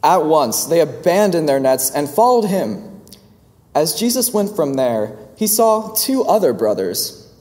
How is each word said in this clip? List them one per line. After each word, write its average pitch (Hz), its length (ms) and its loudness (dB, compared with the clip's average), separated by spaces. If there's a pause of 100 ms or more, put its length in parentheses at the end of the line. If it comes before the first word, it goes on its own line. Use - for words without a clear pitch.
At 160 220 4
once, 147 400 0
they 160 140 0
abandoned 170 680 0
their 139 120 2
nets 131 320 0
and 147 180 -4
followed 233 380 2
him. 139 540 -6 (760)
As 156 200 0
Jesus 240 380 -2
went 202 220 -2
from 143 180 -2
there, 117 440 -2 (200)
he 220 100 -2
saw 220 460 2
two 269 300 -2
other 180 300 2
brothers 95 880 -4